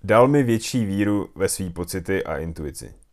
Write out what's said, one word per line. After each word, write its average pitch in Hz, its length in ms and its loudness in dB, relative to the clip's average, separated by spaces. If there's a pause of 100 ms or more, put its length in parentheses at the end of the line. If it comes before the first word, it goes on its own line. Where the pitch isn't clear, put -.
Dal 110 240 6
mi 143 140 4
větší 117 420 0
víru 101 500 0
ve 92 140 -2
svý 92 220 -4
pocity 90 540 -4
a 80 120 -6
intuici. 78 580 -10 (180)